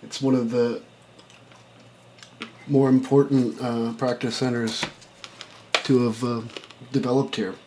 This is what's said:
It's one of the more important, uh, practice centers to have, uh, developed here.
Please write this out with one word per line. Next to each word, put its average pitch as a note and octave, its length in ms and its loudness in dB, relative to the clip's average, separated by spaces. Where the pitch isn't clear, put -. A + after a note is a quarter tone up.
It's - 180 -12
one C3+ 140 2
of A#2 160 0
the A#2 300 0
more C#3 220 4
important, C3 720 2
uh, A#2 320 -2
practice B2 420 -2
centers A#2 480 -2
to B2+ 220 4
have, A2+ 180 -2
uh, A#2+ 180 -2
developed B2+ 440 0
here. F#2 200 -4